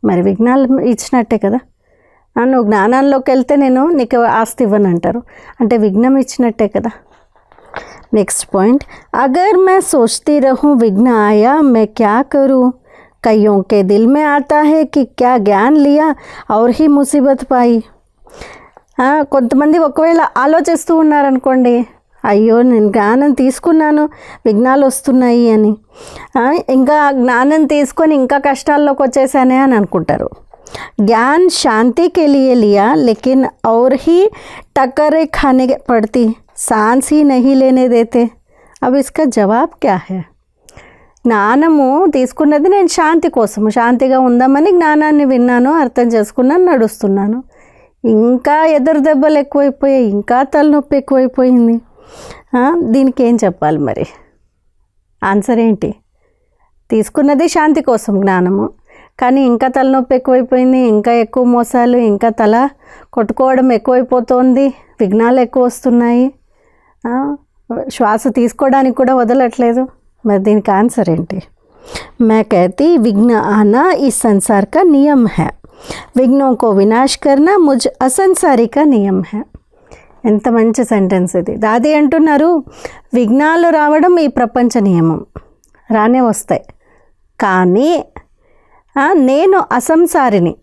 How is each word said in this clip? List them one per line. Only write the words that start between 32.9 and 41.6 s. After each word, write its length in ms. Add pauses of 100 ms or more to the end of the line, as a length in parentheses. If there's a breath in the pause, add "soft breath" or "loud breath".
लेकिन 520 (200)
और 280
ही 360 (480 loud breath)
टक्करें 560
खाने 320
पड़ती, 680 (220)
सांस 560
ही 120
नहीं 320
लेने 320
देते." 400 (540 soft breath)
अब 120
इसका 300
जवाब 440 (160)
क्या 120
है? 280 (1000 soft breath)
జ్ఞానము 880